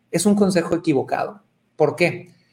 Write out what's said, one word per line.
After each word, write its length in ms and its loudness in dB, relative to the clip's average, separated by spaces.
es 160 -2
un 100 4
consejo 400 0
equivocado. 680 -2
¿Por 200 0
qué? 380 -2